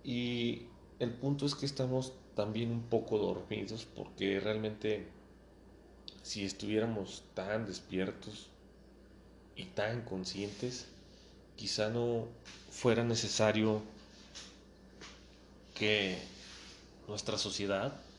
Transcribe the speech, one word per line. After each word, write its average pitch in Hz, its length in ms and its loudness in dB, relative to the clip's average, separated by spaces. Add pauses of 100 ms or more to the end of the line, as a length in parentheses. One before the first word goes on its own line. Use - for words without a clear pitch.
Y 120 600 0 (360)
el 120 140 2
punto 139 320 0
es 143 100 2
que - 100 -4
estamos 131 480 0 (220)
también 110 360 2
un 117 120 0
poco 113 340 2
dormidos, 101 680 -2
porque 98 540 0
realmente 107 680 0 (1120)
si - 220 -4
estuviéramos 104 800 0 (100)
tan 104 320 -2
despiertos 95 840 -4 (1040)
y 95 100 -10
tan 113 360 0
conscientes, 101 840 -4 (680)
quizá 107 340 0
no 117 380 2 (420)
fuera 117 340 6
necesario 110 760 6 (1900)
que 101 420 4 (880)
nuestra 104 300 -2
sociedad 101 580 0 (240)